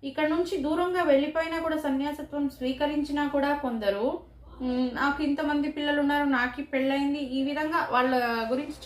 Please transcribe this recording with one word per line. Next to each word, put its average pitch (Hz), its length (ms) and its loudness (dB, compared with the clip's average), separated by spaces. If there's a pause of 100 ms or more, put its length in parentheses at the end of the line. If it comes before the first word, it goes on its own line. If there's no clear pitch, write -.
ఇక్కడ 302 240 -2
నుంచి 349 280 0
దూరంగా 349 460 0
వెళ్ళిపోయినా 311 560 2
కూడా, 320 180 -2
సన్యాసత్వం 285 720 -2
స్వీకరించినా 285 800 -2
కూడా 285 260 2
కొందరు, 233 640 0 (400)
"ఉమ్, 254 340 0
నాకు 285 280 0
ఇంతమంది 294 480 0
పిల్లలు 294 300 0
ఉన్నారు, 294 240 2
నాకు 247 360 0
ఈ 285 40 -6
పెళ్ళయింది", 277 540 0
ఈ 269 240 -2
విధంగా 311 480 0
వాళ్ళ 254 260 4 (340)
గురించి 294 240 -4 (120)